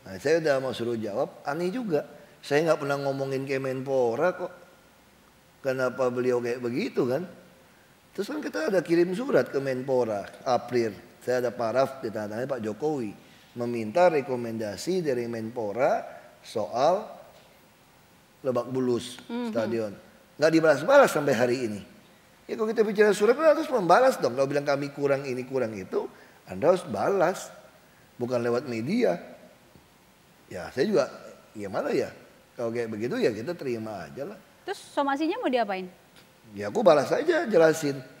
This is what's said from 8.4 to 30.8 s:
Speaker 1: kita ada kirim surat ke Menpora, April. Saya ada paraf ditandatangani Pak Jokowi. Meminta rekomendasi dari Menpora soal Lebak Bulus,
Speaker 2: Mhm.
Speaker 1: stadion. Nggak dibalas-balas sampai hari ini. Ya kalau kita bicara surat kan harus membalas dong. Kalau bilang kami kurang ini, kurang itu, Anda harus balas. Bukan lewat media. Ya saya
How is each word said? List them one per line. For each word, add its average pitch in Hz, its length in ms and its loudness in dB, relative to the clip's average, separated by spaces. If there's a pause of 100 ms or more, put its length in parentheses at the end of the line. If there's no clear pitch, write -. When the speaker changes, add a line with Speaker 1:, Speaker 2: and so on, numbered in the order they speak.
Speaker 1:
kita 302 320 -4
ada 185 80 4
kirim 170 320 2
surat 196 400 0
ke 139 80 0
Menpora, 127 640 -2 (240)
April. 117 480 0 (240)
Saya 123 240 -2
ada 117 80 -2
paraf 117 480 0
ditandatangani 107 480 -6
Pak 131 160 -6
Jokowi. 113 480 -4 (480)
Meminta 120 480 2
rekomendasi 120 960 -2
dari 123 240 -2
Menpora 117 720 -2 (400)
soal 143 800 -2 (1200)
Lebak 123 320 -2
Bulus, 123 560 -2
Speaker 2:
Mhm. 233 240 -6
Speaker 1:
stadion. 110 400 -2 (480)
Nggak 160 160 4
dibalas-balas 160 560 6
sampai 143 240 2
hari 123 320 2
ini. 104 120 -6 (680)
Ya - 80 -6
kalau 226 160 -2
kita 226 80 0
bicara 208 320 6
surat 214 240 4
kan 311 160 6
harus 302 160 2
membalas 233 480 6
dong. 135 160 0
Kalau 135 160 2
bilang 143 160 0
kami 143 320 0
kurang 139 320 0
ini, 127 160 -4
kurang 123 320 -2
itu, - 320 -4 (400)
Anda 104 240 2
harus 185 160 2
balas. 160 640 0 (640)
Bukan 120 240 -2
lewat 120 240 0
media. 170 560 0 (1300)
Ya 87 240 -12
saya 147 160 0